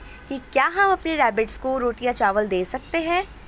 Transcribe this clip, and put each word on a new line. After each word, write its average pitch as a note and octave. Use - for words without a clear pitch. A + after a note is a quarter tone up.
कि C4+
क्या -
हम F#4+
अपने E4
rabbits A3
को C4
रोटी B3
या B3
चावल G#3+
दे F#3
सकते -
हैं E4+